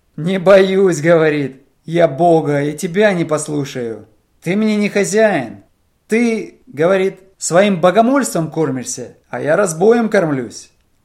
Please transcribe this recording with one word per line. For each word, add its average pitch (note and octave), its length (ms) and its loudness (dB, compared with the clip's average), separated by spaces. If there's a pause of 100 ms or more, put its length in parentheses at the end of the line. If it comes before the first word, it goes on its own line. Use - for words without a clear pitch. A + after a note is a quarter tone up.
(180)
"Не F#3 220 -4
боюсь, — F#3+ 640 4
говорит, — D3+ 580 0 (240)
я E3 220 2
Бога D3 560 2
и D3+ 120 -6
тебя F#3+ 380 0
не E3+ 100 -2
послушаю. C3+ 840 -6 (340)
Ты F3 140 -4
мне G#3+ 200 0
не G#3 140 0
хозяин. F3 720 -2 (440)
Ты, — A3+ 580 -2
говорит, — F#3+ 540 0 (180)
своим F#3 420 0
богомольством F#3+ 680 2
кормишься, C3 680 -6 (120)
а B2 100 -8
я C#3+ 160 0
разбоем G#3 540 2
кормлюсь. D3 640 -4 (340)